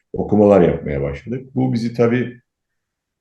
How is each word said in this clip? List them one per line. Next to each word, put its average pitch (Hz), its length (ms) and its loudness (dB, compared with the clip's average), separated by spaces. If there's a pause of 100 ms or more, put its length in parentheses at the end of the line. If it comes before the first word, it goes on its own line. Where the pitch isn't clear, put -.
(120)
okumalar 101 480 4
yapmaya 73 420 0
başladık. 110 520 -10
Bu 127 180 -2
bizi 117 220 -6
tabii, 120 420 -2 (840)